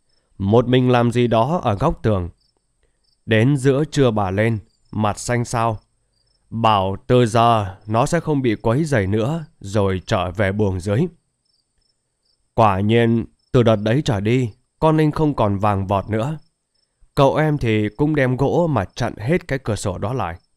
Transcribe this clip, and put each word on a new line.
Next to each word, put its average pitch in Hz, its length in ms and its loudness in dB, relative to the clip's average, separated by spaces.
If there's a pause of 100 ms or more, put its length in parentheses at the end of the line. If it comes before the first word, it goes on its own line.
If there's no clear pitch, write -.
(380)
một 110 300 2
mình 127 220 4
làm 120 220 2
gì 120 160 2
đó 120 360 0
ở 110 120 0
góc 147 280 -2
tường. 95 260 -2 (960)
Đến 113 320 2
giữa 135 340 0
trưa 131 200 2
bà 104 200 -2
lên, 110 280 0 (320)
mặt 104 280 -2
xanh 120 260 -2
xao, 113 340 -4 (720)
bảo 101 460 2 (120)
từ 123 180 4
giờ 110 520 2 (100)
nó 113 180 0
sẽ 170 140 -2
không 147 220 -4
bị 113 140 0
quấy 120 280 -2
rầy 120 240 0
nữa, 127 380 -2 (140)
rồi 98 460 -2
trở 90 260 -2
về 95 200 -2
buồng 98 280 -2
dưới. 101 220 -2 (1500)
Quả 104 260 2
nhiên, 117 460 2 (260)
từ 123 120 4
đợt 110 120 4
đấy 113 300 0
trở 107 140 -2
đi, 113 340 -2 (260)
con 156 180 2
Linh 151 140 2
không 151 240 0
còn 104 220 0
vàng 98 300 -2
vọt 95 220 -2
nữa. 120 280 -4 (800)
Cậu 135 200 4
em 147 220 0
thì 107 320 0
cũng 151 260 -2
đem 127 220 0
gỗ 139 340 0
mà 104 140 0
chặn - 320 -6
hết 147 300 -4
cái 135 120 -4
cửa 107 160 -6
sổ 92 220 -6
đó 101 160 -6
lại, 90 220 -6 (220)